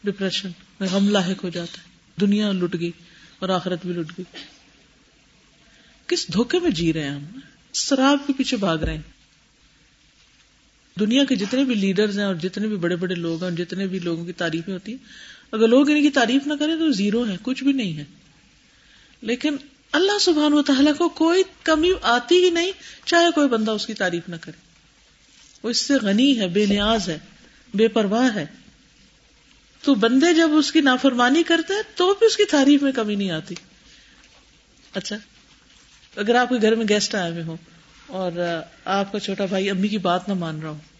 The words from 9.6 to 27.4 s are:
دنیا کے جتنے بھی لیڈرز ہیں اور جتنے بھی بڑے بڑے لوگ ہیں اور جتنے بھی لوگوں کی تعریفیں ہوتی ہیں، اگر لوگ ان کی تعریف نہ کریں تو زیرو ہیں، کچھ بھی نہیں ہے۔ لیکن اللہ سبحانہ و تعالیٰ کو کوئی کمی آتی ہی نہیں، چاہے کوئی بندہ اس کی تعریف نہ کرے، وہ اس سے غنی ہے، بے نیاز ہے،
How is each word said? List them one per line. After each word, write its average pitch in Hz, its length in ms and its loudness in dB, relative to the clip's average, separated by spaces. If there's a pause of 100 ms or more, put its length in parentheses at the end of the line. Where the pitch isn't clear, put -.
دنیا 226 280 2
کے 262 100 -2
جتنے 208 280 -2
بھی 254 120 0
لیڈرز 202 440 0
ہیں 202 60 -2
اور 190 160 -2
جتنے 190 260 -6
بھی 214 100 -4
بڑے 175 180 -2
بڑے 180 220 -6
لوگ 165 260 -6
ہیں 185 60 -6
اور 170 80 -6
جتنے 180 300 -6
بھی 185 120 -6
لوگوں 170 260 -6
کی 180 80 -12
تعریفیں 170 400 -6
ہوتی 185 180 -12
ہیں، 262 100 -14 (500)
اگر 226 160 2
لوگ 269 220 6
ان 302 120 2
کی 294 80 4
تعریف 277 380 2
نہ 302 120 -2
کریں 311 160 0
تو 320 160 0
زیرو 208 320 0
ہیں، 196 180 -4
کچھ 262 220 -6
بھی 277 100 2
نہیں 196 240 -4
ہے۔ 147 60 -10 (1200)
لیکن 247 320 -2 (360)
اللہ 392 300 2
سبحانہ 302 340 4
و 294 80 4
تعالیٰ 285 340 4
کو 339 200 2
کوئی 339 260 2 (200)
کمی 320 280 2 (200)
آتی 302 340 4
ہی 359 40 6
نہیں، 339 220 0 (340)
چاہے 339 300 4
کوئی 285 140 4
بندہ 220 220 0
اس 214 160 -4
کی 220 60 -10
تعریف 180 360 -4
نہ 170 120 -10
کرے، - 220 -18 (1000)
وہ 226 60 -4
اس 233 120 -2
سے 277 200 0
غنی 214 380 2
ہے، 190 80 0
بے 202 180 2
نیاز 202 440 0
ہے، 160 80 -6 (560)